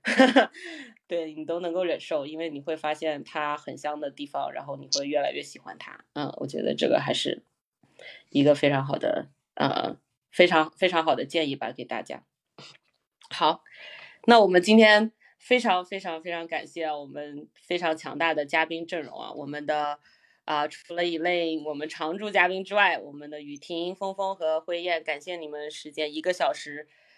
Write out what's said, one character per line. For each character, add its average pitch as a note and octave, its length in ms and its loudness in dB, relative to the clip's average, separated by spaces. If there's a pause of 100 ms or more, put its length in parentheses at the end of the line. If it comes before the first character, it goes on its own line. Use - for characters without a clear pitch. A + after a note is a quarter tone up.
<laughs> - 500 6 (560)
对， D#3+ 260 -6
你 D#3 100 -10
都 E3 160 -4
能 F3 140 -6
够 F#3 100 0
忍 D#3+ 160 -2
受， D3 260 -4
因 D#3 120 -12
为 E3 120 -4
你 C#3+ 120 -10
会 D#3 160 -6
发 D3+ 160 -4
现 D3+ 320 -4
它 D3 320 -4
很 C3+ 200 -12
香 D3 220 -6
的 C#3+ 100 -6
地 C#3 160 -12
方， C#3 280 -6
然 C3+ 120 -10
后 C#3 120 -10
你 C3+ 160 -16
会 C#3 120 -2
越 C#3+ 140 0
来 C#3 140 -2
越 C#3+ 100 -8
喜 - 160 -16
欢 C3+ 180 -16
它。 - 360 -16
嗯， C#3+ 240 -6
我 C#3+ 100 -6
觉 C#3+ 140 -6
得 - 120 0
这 D3 140 0
个 - 140 4
还 C#3 120 -2
是 - 300 -4 (840)
一 C#3+ 120 2
个 D3 140 8
非 C#3+ 140 4
常 C3+ 160 0
好 C#3 120 -2
的， - 300 -2 (280)
呃， - 420 0 (340)
非 F3+ 160 6
常， D#3+ 240 4
非 - 160 0
常 E3 160 2
好 D#3 120 4
的 C3 100 -4
建 D#3 240 -2
议 C#3 60 -4
吧， A#2 180 -6
给 B2+ 100 -12
大 A#2 180 -8
家。 - 220 -12 (1080)
好， E3 320 2 (640)
那 A#3 140 10
我 G3+ 80 8
们 F3+ 140 8
今 G#3+ 160 8
天 G#3+ 340 8 (260)
非 B3 220 2
常， F#3 260 2
非 F#3+ 140 -8
常， E3 240 -8
非 F3 80 -8
常 E3 160 -6
感 D#3+ 180 -6
谢 E3+ 200 -8
我 D3 200 -6
们 D3 480 -14
非 - 240 -6
常 E3 200 0
强 D3 200 -10
大 E3 160 2
的 D3 120 -2
嘉 D#3+ 200 2
宾 E3 220 -8
阵 E3+ 140 -6
容 - 180 -12
啊， - 140 -12
我 C#3+ 120 -12
们 D3 200 -10
的， D3 340 -2 (460)
啊， D3+ 200 0
除 - 280 -12
了 F3 100 -2
Elaine， E3 600 0
我 D3+ 80 -4
们 D3 160 -6
常 E3 280 -6
驻 G#3 140 -6
嘉 F3+ 160 4
宾 F#3+ 160 -2
之 F#3+ 100 -10
外， F#3+ 240 4
我 C3 140 -10
们 D3 180 -16
的 D3+ 120 -12
雨 C#3+ 160 -14
婷、 E3+ 360 -6
峰 F#3+ 220 -6
峰 G3 180 -4
和 D#3+ 280 -2
辉 F3 200 -6
燕， E3+ 220 -2
感 D3 160 -4
谢 E3+ 160 -10
你 D#3 140 -10
们 D3 200 -10
时 D3+ 220 -16
间， D3+ 240 -4
一 D#3 60 -8
个 F3+ 100 0
小 D#3 220 0
时， D3 340 -12 (300)